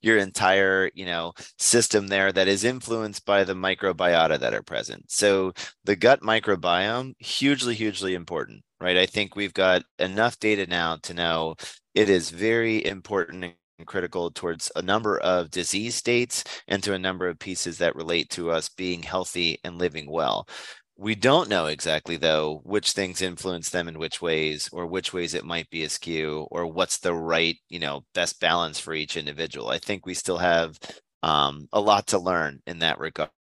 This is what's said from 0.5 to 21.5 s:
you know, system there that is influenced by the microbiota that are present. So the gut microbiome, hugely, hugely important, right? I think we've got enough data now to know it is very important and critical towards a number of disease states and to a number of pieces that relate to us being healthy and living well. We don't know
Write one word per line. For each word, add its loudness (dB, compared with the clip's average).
you -12
know, -4
system 4
there 4
that 4
is 2
influenced -2
by 4
the 0
microbiota 2
that 0
are -4
present. -8
So 2
the 4
gut 6
microbiome, 0
hugely, 0
hugely -2
important, -6
right? 4
I 6
think -2
we've -4
got 6
enough 0
data 0
now -2
to -10
know -2
it 6
is 4
very 0
important -4
and -12
critical -4
towards -6
a -2
number 0
of 0
disease -4
states 0
and -2
to -2
a -2
number -2
of -4
pieces -6
that 2
relate -2
to -4
us -2
being -6
healthy -2
and -10
living -2
well. 0
We -4
don't 4
know 2